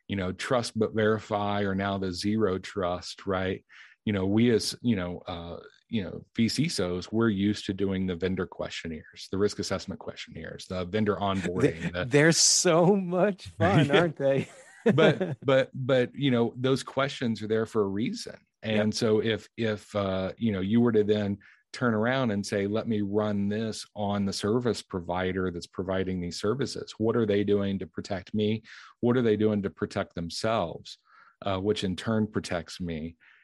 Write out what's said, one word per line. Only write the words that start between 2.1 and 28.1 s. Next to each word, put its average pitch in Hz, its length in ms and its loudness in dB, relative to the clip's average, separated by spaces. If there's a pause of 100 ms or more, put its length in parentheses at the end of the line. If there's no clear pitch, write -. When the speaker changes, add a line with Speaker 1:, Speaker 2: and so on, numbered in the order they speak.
Speaker 1:
zero 95 460 0
trust, 90 680 -6
right? 95 360 -2 (440)
You 107 80 0
know, 95 100 0
we 110 260 4
as, 107 300 2
you 120 160 2
know, 90 320 -6
uh, 85 300 -10 (320)
you 110 120 -2
know, 82 220 -10 (100)
V 113 140 2
C 143 160 0
cisos, 90 480 -4
we're 113 160 4
used 101 380 0
to 101 80 -2
doing 95 320 0
the 92 80 -2
vendor 90 320 -2
questionnaires, - 840 -12
the 98 60 -4
risk 101 220 0
assessment 95 420 -6
questionnaires, - 680 -14
the 90 200 -6
vendor 101 300 0
Speaker 2:
<laughs> 82 40 -8
Speaker 1:
onboarding, 92 600 0
Speaker 2:
They, 87 80 -4
Speaker 1:
the 104 160 -2
Speaker 2:
they're 147 260 6
so 180 640 4
much 180 520 0
Speaker 1:
<laughs> - 100 -20
Speaker 2:
fun, 165 280 4
Speaker 1:
Yeah. 143 120 4
Speaker 2:
aren't 170 180 2
they? 135 380 2
<laughs> - 400 -2
Speaker 1:
But, 160 500 4
but, 135 300 4
but, 127 400 2
you 139 160 2
know, 117 260 2
those 131 260 2
questions 127 600 -2
are 107 40 -6
there 110 200 0
for 107 160 0
a 98 60 2
reason. 120 460 -4 (280)
And 107 300 0
Speaker 2:
Yep. - 20 -4
Speaker 1:
so 110 280 2
if, 107 260 -2 (100)
if, 110 360 -4
uh, 95 440 0
you 113 140 0
know, 95 80 -2
you 104 200 2
were 120 120 4
to 107 120 6
then 101 340 0 (340)
turn 120 220 0
around 120 380 0
and 101 120 -2
say, 101 220 -2
"Let 107 200 -2
me 110 140 0
run 101 480 0
this 107 380 -4 (100)
on 101 300 -2
the 98 60 -2
service 110 500 0
provider 92 680 -2
that's 85 160 -10
providing 92 540 -2
these 87 180 -6
services. 117 600 -4
What 113 180 2
are 117 80 4
they 101 200 2
doing 98 340 2
to 90 80 -6
protect - 480 -8